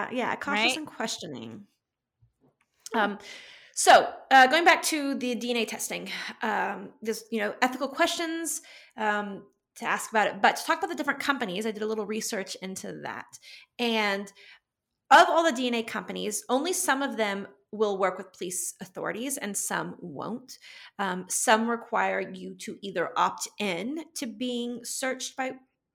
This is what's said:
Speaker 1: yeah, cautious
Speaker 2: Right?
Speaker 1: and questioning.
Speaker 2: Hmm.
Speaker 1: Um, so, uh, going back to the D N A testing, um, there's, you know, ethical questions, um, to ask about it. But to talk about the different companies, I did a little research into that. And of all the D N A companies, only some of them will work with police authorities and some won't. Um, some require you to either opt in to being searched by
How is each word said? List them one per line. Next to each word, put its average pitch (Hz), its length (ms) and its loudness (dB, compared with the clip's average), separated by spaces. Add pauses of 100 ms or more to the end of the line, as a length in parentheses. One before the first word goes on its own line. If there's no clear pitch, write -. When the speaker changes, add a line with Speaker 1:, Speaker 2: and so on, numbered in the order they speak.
(120)
Speaker 1:
yeah, 226 260 -2
cautious 220 260 -2
Speaker 2:
Right? 254 140 0
Speaker 1:
and - 100 -10
questioning. 156 800 -10 (1300)
Speaker 2:
Hmm. 226 60 0
Speaker 1:
Um, 202 200 0 (540)
so, 254 400 8 (180)
uh, 262 160 12
going 311 160 4
back 330 200 8
to 277 320 0
the 240 200 -2
D 220 160 -4
N 240 60 2
A 220 80 2
testing, 190 440 -6 (320)
um, 196 600 -2
there's, 220 300 -6
you 226 80 0
know, 208 220 0
ethical 254 280 0
questions, 330 720 -2 (340)
um, 208 520 -2 (280)
to - 100 -10
ask 190 240 -2
about 208 180 4
it. 196 140 -4
But 226 140 4
to - 80 -8
talk 330 140 0
about 370 100 -2
the 339 80 -6
different 277 240 -2
companies, 226 460 -2
I 226 60 -2
did 208 120 -6
a - 20 -4
little 214 200 -4
research 208 500 -4
into 190 480 -10
that. 117 340 -10 (400)
And 208 540 0 (800)
of 339 160 12
all 330 160 4
the 330 80 6
D 247 160 -2
N 240 80 0
A 226 80 0
companies, 196 640 -6
only 302 240 0
some 285 300 0
of 233 160 -4
them 202 300 -2 (240)
will 208 260 0
work 185 200 2
with 196 140 -14
police - 480 -6
authorities 208 580 -6
and 202 200 -6
some 175 420 -4
won't. 170 580 -10 (400)
Um, 185 300 -4
some 226 420 2
require 196 520 0
you 185 380 -10
to - 220 -10
either 185 360 -4
opt 180 320 0 (100)
in 208 460 -4 (100)
to 285 120 -6
being 240 580 -6
searched - 500 -6
by 262 200 -4 (400)